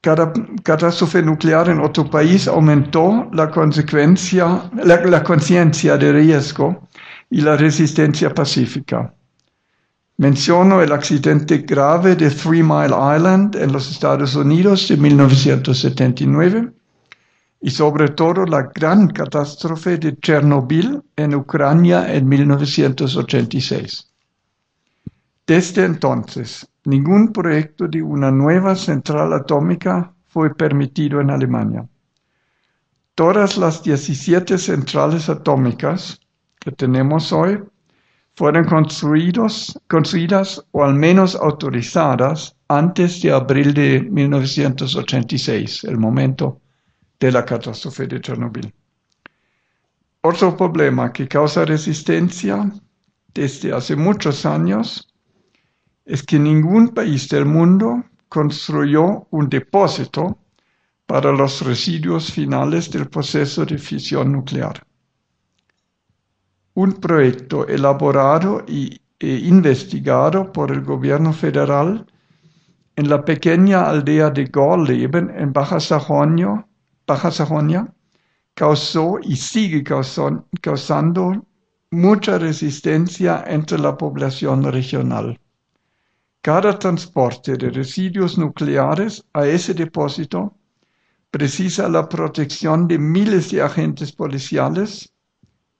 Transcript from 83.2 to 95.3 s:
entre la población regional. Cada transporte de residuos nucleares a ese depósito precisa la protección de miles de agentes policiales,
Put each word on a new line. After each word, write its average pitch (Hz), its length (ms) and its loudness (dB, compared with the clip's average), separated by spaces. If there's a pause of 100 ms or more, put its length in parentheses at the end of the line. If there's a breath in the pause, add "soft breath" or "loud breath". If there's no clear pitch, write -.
entre 156 320 -4
la 143 180 -2
población 139 680 -4
regional. 127 760 -4 (1000)
Cada 196 380 0
transporte 135 760 -4
de 127 140 -4
residuos 175 680 -4
nucleares 151 960 -2
a 147 140 -2
ese 175 260 -2
depósito 160 800 -6 (760)
precisa 170 580 -4
la 165 180 0
protección 160 800 -2
de 165 120 0
miles 180 520 0
de 143 120 -2
agentes 147 500 -4
policiales, 147 1000 -4 (680)